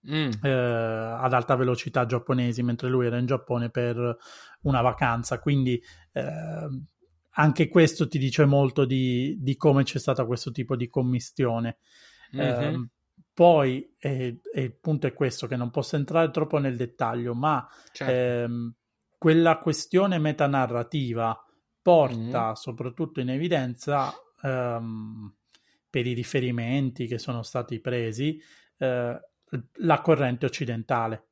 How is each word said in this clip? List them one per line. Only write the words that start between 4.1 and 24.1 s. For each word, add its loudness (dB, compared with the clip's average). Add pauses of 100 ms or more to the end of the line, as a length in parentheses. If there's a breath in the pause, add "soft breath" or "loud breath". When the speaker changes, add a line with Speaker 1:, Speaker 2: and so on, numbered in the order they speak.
Speaker 2:
una 2
vacanza, 0
quindi, 0 (300 loud breath)
ehm, -8 (520)
anche 4
questo 4
ti -4
dice 2
molto 4
di, 0
di -2
come 4
c'è -2
stata 0
questo -4
tipo -4
di -4
commistione. -2 (520 soft breath)
Speaker 1:
Mhm. -8
Speaker 2:
Ehm, -2 (460)
poi, 4
eh, -4 (140)
e -2
il -6
punto -2
è -2
questo, -4
che -4
non -4
posso -4
entrare 0
troppo -2
nel -2
dettaglio, -4
ma, 0 (260 loud breath)
Speaker 1:
Certo. -2
Speaker 2:
ehm, -2 (440)
quella 6
questione 0
metanarrativa 0 (460 soft breath)
porta 4
Speaker 1:
Mhm. -4
Speaker 2:
soprattutto -8
in -4
evidenza, -2 (300)